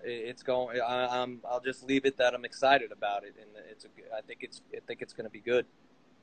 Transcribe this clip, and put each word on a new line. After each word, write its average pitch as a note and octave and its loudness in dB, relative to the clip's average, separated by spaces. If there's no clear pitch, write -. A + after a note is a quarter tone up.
it, A#2+ -6
it's B2 -14
going. B2+ 0
I, B2 0
I'm, B2 -6
I'll B2 0
just B2+ -8
leave C3+ 2
it C3+ 4
that B2 4
I'm A#2+ -6
excited C3 4
about G2+ -2
it, G2+ -18
and G#2+ -20
it's G#2+ -20
a, - -20
I A2 -6
think A#2 -16
it's, - -16
I A#2 -10
think - -8
it's - -12
gonna A2 -10
be A2+ -16
good. A#2+ 2